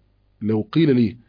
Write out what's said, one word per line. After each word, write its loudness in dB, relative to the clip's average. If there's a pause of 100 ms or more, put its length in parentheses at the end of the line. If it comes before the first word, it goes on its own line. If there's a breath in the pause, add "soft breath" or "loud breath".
(420)
لو -4
قيل 2
لي 0 (100)